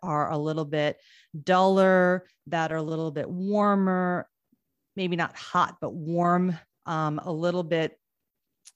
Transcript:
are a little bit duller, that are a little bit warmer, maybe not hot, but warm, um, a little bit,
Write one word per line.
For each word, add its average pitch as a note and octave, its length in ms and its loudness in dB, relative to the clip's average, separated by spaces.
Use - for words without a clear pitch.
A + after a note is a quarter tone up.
are D3+ 280 -2
a D#3+ 80 -2
little D#3 260 -2
bit D3 340 -2
duller, F#3 840 4
that D#3+ 240 -2
are D#3+ 40 -4
a D#3+ 60 -4
little D#3+ 280 -4
bit D3 200 -6
warmer, F#3+ 960 0
maybe F3+ 200 -2
not E3+ 200 -2
hot, - 440 -2
but D3 140 -6
warm, F3 640 0
um, D#3 360 -2
a F3+ 100 -6
little F3 300 -2
bit, D#3+ 360 -2